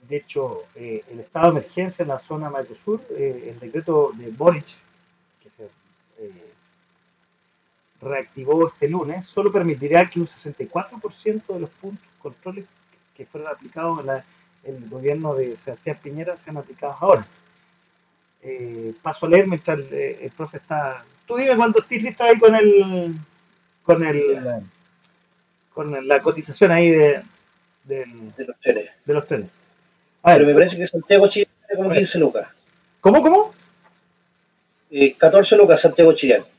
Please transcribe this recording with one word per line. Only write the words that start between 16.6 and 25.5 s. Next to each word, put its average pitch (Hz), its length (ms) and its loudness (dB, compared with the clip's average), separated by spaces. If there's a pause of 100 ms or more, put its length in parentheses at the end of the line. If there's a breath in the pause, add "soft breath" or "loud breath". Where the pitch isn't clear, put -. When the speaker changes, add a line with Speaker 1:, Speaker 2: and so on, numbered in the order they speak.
Speaker 1:
ahora. 170 260 2 (1160)
Eh, 117 600 -12
paso 160 240 -8
a - 20 -4
leer 185 180 6
mientras 165 320 -6
el, 135 140 -14
eh, 139 320 -8
el 131 80 -12
profe 151 240 -16
está. 139 480 -10 (220)
Tú 240 100 -6
dime 254 200 0
cuando 226 220 2
estés 214 240 -6
listo 240 220 -8
ahí 226 140 6
con 220 180 8
el, 190 580 2 (720)
con 165 200 2
el, 147 300 -2 (100)
Speaker 2:
Ya. 120 160 -8 (1120)